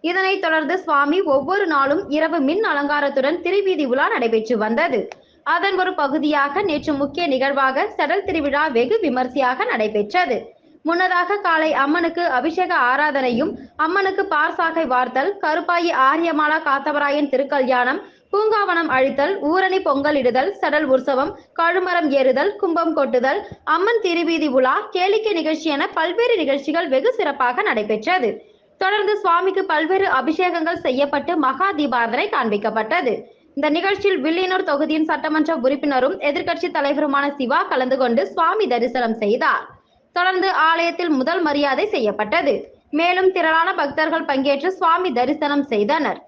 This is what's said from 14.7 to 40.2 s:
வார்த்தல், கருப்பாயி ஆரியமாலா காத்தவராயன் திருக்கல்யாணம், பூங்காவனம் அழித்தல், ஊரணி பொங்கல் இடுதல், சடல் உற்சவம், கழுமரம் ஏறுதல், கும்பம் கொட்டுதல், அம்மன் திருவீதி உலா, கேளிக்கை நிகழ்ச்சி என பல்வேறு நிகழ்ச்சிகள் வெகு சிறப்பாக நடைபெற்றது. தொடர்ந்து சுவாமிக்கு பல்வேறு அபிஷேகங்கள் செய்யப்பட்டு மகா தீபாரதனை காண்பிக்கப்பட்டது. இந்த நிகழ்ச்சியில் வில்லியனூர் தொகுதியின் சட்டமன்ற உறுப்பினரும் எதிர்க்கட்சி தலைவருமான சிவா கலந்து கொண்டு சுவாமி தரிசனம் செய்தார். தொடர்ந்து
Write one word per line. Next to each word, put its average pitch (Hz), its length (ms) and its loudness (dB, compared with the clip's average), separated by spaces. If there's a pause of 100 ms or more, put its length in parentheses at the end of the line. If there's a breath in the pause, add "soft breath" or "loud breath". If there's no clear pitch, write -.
வார்த்தல், 254 360 0 (140)
கருப்பாயி 339 480 0 (160)
ஆரியமாலா 311 500 2 (120)
காத்தவராயன் 285 640 0
திருக்கல்யாணம், 262 680 0 (320 loud breath)
பூங்காவனம் 403 640 0
அழித்தல், 277 400 0 (160)
ஊரணி 381 360 2
பொங்கல் 285 340 0
இடுதல், 254 300 0 (120)
சடல் 302 320 0
உற்சவம், 269 360 0 (280 loud breath)
கழுமரம் 349 500 0 (120)
ஏறுதல், 269 300 2 (120)
கும்பம் 330 340 0
கொட்டுதல், 262 460 0 (320 loud breath)
அம்மன் 427 320 0
திருவீதி 330 500 0
உலா, 254 180 4 (220)
கேளிக்கை 403 420 0
நிகழ்ச்சி 311 380 -2
என 359 120 -2 (100)
பல்வேறு 427 440 0
நிகழ்ச்சிகள் 294 520 -2
வெகு 415 240 2
சிறப்பாக 294 500 0
நடைபெற்றது. 220 640 0 (500 loud breath)
தொடர்ந்து 403 400 0
சுவாமிக்கு 370 400 2 (100)
பல்வேறு 339 380 2 (100)
அபிஷேகங்கள் 339 680 -2
செய்யப்பட்டு 285 440 0 (160)
மகா 277 220 0 (100)
தீபாரதனை 247 560 0
காண்பிக்கப்பட்டது. 226 800 0 (420 loud breath)
இந்த 285 180 0
நிகழ்ச்சியில் 392 480 0
வில்லியனூர் 370 460 0
தொகுதியின் 311 400 0
சட்டமன்ற 311 420 0 (140)
உறுப்பினரும் 277 500 2 (140)
எதிர்க்கட்சி 339 380 -2 (100)
தலைவருமான 285 480 0 (100)
சிவா 277 240 0 (100)
கலந்து 254 320 0
கொண்டு 240 200 2 (100)
சுவாமி 370 400 2
தரிசனம் 240 500 0
செய்தார். 240 400 2 (540 soft breath)
தொடர்ந்து 370 340 2 (200)